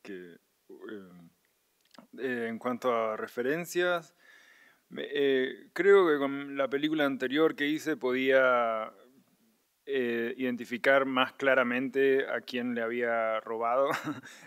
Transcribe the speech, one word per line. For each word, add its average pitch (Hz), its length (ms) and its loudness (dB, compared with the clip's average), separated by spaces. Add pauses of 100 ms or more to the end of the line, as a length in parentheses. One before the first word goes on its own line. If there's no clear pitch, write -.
que, 90 360 -16 (300)
eh, 92 600 -16 (880)
eh, 123 300 -4
en 113 100 -8
cuanto 123 340 -2
a 113 240 0
referencias, 165 1000 -4 (720)
me, - 240 -10
eh, 135 600 0
creo 190 360 6
que 147 100 4
con 139 380 -4
la 135 120 -2
película 147 360 0
anterior 139 500 2
que 143 140 -2
hice 151 280 -2
podía, 127 960 2 (920)
eh, 120 520 -2
identificar 127 680 0
más 127 260 0
claramente 135 960 2
a 120 120 -4
quién 123 340 -6
le 117 80 -2
había 113 580 -2
robado. 117 500 0
<laughs> 147 360 -6 (200)